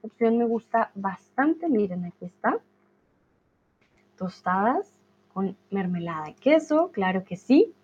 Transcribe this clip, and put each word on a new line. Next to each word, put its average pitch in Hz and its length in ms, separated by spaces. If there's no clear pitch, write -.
opción 226 360
me 240 80
gusta 226 500
bastante. 277 720
Miren, 185 360
aquí - 200
está. 254 340
Tostadas 196 720
con 190 220
mermelada 170 540
de 151 100
queso, 311 560
claro 190 320
que 180 140
sí. - 360